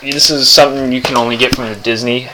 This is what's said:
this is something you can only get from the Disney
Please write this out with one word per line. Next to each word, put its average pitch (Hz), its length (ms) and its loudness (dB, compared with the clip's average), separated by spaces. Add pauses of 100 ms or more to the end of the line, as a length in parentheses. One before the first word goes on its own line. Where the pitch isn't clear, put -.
this 143 260 0
is 139 220 0
something 139 400 4
you 127 100 -2
can 127 160 0
only 117 200 0
get 127 180 0
from 127 140 -6
the 107 60 -8
Disney 120 580 -2